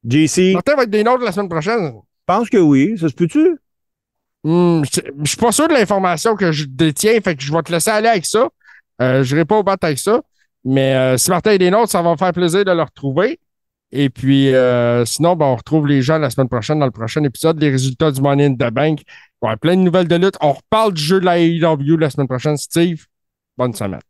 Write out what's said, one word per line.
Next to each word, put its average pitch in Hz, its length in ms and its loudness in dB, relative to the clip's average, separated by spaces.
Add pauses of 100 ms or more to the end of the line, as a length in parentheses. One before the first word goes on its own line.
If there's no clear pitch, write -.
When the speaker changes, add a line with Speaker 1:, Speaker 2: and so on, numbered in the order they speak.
Speaker 1:
J 147 200 2
C. 185 260 2
Speaker 2:
Martin 269 220 0
va 262 80 2
être 226 60 -2
des 214 140 0
nôtres 247 200 0
la 214 80 -2
semaine 190 180 -6
prochaine. 170 440 -4
Speaker 1:
Je - 320 -20
pense 208 240 0
que 240 80 2
oui. 160 420 4
Ça 160 100 -2
se - 40 -6
peut-tu ? 302 440 0 (840)
Speaker 2:
Hmm, 170 400 2
je, - 180 -4 (220)
je 143 60 -4
suis - 80 -6
pas 233 140 0
sûr 302 160 0
de 320 60 2
l'information 196 640 0
que 185 160 0
je 151 140 -4
détiens, 160 560 0
fait 180 140 -4
que 131 80 -16
je 139 80 -8
vais 160 120 0
te 165 80 -10
laisser 170 180 -2
aller 214 200 2
avec 196 160 0
ça. 254 240 0 (520)
Euh, 131 220 2
je 127 100 -2
n'irai 160 120 2
pas 214 120 0
au 208 60 0
bat 196 180 0
avec 156 160 -2
ça. 233 240 0 (420)
Mais, 135 320 2
euh, 131 220 2
si - 120 -2
Martin 185 220 0
est 202 60 4
des 180 120 2
nôtres, 214 220 2
ça 185 100 0
va 170 100 2
me 160 60 0
faire 185 140 0
plaisir 180 320 0
de 190 80 0
le 170 100 0
retrouver. 151 580 -4 (520)
Et 139 180 0
puis, 135 440 2
euh, 120 520 2
sinon, 170 300 0
ben, 151 100 0
on 131 100 2
retrouve 151 320 -2
les 139 140 2
gens 156 160 0
la 147 120 -2
semaine 131 200 -2
prochaine 139 300 -2
dans 143 60 2
le 123 60 -2
prochain 113 320 -6
épisode, 156 360 -2
les 151 100 2
résultats 135 420 0
du 135 100 -4
Money 143 240 2
in 139 80 2
the 120 200 -2
Bank. 147 280 0
Il - 40 -20 (360)
va 117 80 -4
y - 20 -2
avoir 110 80 -6
plein 170 160 0
de 190 60 2
nouvelles 180 260 2
de 165 80 2
lutte. 190 260 0
On 147 120 2
reparle 220 400 -2
du 156 100 -6
jeu 185 160 2
de 180 60 -2
la 175 80 2
A 175 60 2
E 170 200 2
W 156 380 0
la 156 120 0
semaine 139 180 -4
prochaine. 139 300 -4
Steve, 170 480 -2 (520)
bonne 123 160 -2
semaine. 98 260 -8 (100)